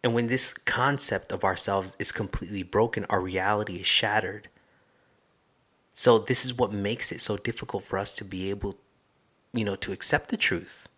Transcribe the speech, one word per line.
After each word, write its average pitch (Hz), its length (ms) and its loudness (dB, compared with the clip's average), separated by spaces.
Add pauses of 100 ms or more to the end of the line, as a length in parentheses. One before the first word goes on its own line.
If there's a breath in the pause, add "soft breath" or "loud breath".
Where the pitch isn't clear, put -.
And 117 100 2
when 117 140 0
this 127 260 4
concept 123 760 0
of 95 120 -4
ourselves 95 560 0
is - 120 4
completely 98 520 -6
broken, 104 460 0
our 98 120 2
reality 95 540 -2
is 92 100 -8
shattered. 104 640 0 (1400 soft breath)
So 117 240 6
this 120 280 4
is 123 120 -4
what 113 140 0
makes 104 400 0
it - 100 -4
so 104 160 0
difficult - 460 -8
for 98 160 -4
us 101 160 -2
to 104 100 -6
be 92 240 -6
able, 101 280 -6 (760)
you 113 100 -2
know, 101 120 -2
to - 160 -8
accept - 380 4
the - 80 -4
truth. - 500 -4 (100)